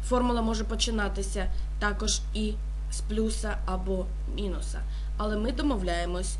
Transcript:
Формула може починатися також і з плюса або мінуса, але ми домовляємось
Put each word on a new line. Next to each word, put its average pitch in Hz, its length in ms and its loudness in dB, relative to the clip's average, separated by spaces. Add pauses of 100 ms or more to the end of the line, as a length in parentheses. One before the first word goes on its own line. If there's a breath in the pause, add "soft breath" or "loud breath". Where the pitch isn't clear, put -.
Формула 240 380 2
може 220 220 0
починатися 202 800 0 (320 loud breath)
також 208 420 2 (140)
і 214 200 0 (380)
з - 80 -2
плюса 220 560 0 (100)
або 185 400 0 (280)
мінуса, 180 460 -2 (360 loud breath)
але 214 200 0
ми 220 160 0
домовляємось 180 880 0